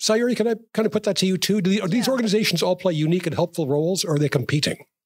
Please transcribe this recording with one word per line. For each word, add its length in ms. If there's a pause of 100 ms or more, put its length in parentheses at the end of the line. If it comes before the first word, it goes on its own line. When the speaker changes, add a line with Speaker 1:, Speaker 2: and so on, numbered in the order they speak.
Speaker 1:
Sayuri, 360
can 120
I 80 (160)
kind 120
of 60
put 140
that 140
to 80
you, 120
too? 220
Do 100
the, 100
are 60
these 220
Speaker 2:
Yeah. 40
Speaker 1:
organizations 480
all 140
play 180
unique 320
and 120
helpful 320
roles, 360
or 120
are 20
they 100
competing? 560 (220)